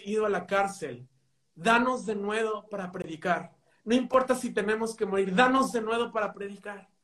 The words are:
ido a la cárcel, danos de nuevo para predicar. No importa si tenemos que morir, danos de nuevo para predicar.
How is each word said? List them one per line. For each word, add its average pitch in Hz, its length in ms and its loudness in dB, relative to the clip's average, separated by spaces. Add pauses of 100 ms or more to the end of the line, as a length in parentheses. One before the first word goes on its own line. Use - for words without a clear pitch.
ido 214 200 0
a 208 40 2
la 180 160 -2
cárcel, 190 600 -2 (460)
danos 226 520 2
de 214 80 -2
nuevo 208 560 -4
para 190 220 -8
predicar. 175 600 -4 (320)
No 220 100 2
importa 254 400 4
si 240 160 -4
tenemos 220 440 0
que 214 120 -2
morir, 190 280 0
danos 254 380 4
de 240 80 -2
nuevo 226 320 -2
para 208 200 -2
predicar. 202 560 -12 (160)